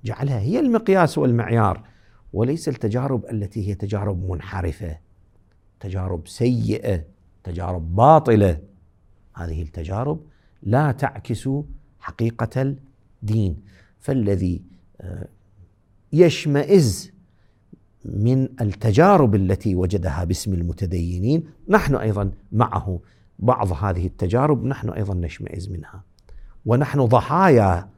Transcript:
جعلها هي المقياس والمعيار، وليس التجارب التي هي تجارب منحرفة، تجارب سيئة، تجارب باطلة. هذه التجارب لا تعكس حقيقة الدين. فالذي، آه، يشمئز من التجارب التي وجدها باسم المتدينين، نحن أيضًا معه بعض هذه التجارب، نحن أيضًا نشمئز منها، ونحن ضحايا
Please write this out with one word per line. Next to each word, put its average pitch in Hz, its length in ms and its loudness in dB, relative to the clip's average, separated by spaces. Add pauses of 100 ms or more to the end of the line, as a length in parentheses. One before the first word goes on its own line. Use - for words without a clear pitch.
جعلها 117 360 -4
هي 180 200 -2
المقياس 196 580 2
والمعيار، 117 640 2 (500)
وليس 131 360 -2
التجارب 123 600 -2
التي 104 380 -6
هي 101 60 -4
تجارب 98 560 -4
منحرفة، 90 680 -6 (840)
تجارب 92 480 -8
سيئة، 110 760 0 (400)
تجارب 87 520 -6
باطلة. 113 640 6 (760)
هذه 85 280 -8
التجارب 98 580 -6 (420)
لا 135 300 0
تعكس - 560 -6 (520)
حقيقة 127 760 -4 (460)
الدين. 104 400 -2 (360)
فالذي، 98 640 -2 (380)
آه، 90 280 -12 (840)
يشمئز 147 1000 4 (920)
من 127 440 0 (120)
التجارب 117 760 4
التي 95 400 2
وجدها 87 500 -2
باسم 92 300 -2
المتدينين، 90 960 -2 (200)
نحن 185 260 2
أيضًا 101 380 -2 (200)
معه 95 480 -2 (380)
بعض 110 340 0
هذه 87 340 -2
التجارب، 120 580 0
نحن 120 260 -6
أيضًا 98 240 -4
نشمئز 90 540 -8
منها، 87 340 -14 (640)
ونحن 131 380 2
ضحايا 117 920 4